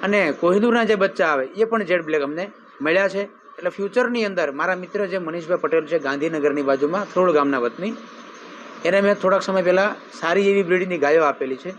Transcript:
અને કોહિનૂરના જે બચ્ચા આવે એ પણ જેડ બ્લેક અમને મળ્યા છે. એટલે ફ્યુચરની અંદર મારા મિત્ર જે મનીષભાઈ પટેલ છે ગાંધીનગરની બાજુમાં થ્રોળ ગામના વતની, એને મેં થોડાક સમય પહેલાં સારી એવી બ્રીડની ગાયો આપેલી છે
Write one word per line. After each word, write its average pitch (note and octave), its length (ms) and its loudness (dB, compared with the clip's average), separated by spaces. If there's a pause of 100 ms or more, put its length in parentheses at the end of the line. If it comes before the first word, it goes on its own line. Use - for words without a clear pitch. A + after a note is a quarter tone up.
અને F#3+ 360 2
કોહિનૂરના A3+ 440 4
જે G#3+ 120 2
બચ્ચા F#3+ 320 0
આવે C#3 180 0
એ F#3+ 180 -2
પણ A3 200 -2
જેડ F3 200 0
બ્લેક D3+ 180 0
અમને D#3+ 300 -6 (300)
મળ્યા F3+ 280 2
છે. G3 140 -4
એટલે - 460 -10
ફ્યુચરની A3+ 560 -2
અંદર F3 260 -2
મારા E3 240 -2
મિત્ર F#3 300 -4
જે F#3 120 -6
મનીષભાઈ E3+ 440 -4
પટેલ D#3+ 240 0
છે E3 140 -2
ગાંધીનગરની C#3+ 640 0
બાજુમાં C#3+ 440 0
થ્રોળ F3+ 260 2
ગામના C#3 280 2
વતની, A#2+ 340 -4 (920)
એને F#3+ 160 2
મેં G3+ 120 4
થોડાક F#3+ 280 2
સમય F#3+ 200 0
પહેલાં F#3 580 0
સારી F#3+ 300 2
એવી G3 140 4
બ્રીડની F3+ 340 0
ગાયો D3+ 260 4
આપેલી C3 320 0
છે E3+ 240 -12